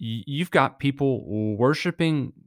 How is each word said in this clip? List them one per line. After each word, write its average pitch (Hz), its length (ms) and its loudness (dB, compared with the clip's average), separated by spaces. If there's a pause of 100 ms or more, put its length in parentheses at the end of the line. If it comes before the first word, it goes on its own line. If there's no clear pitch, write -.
y-, 113 260 -6
you've 147 240 -4
got 135 280 2
people 117 800 0
worshiping 151 760 0 (140)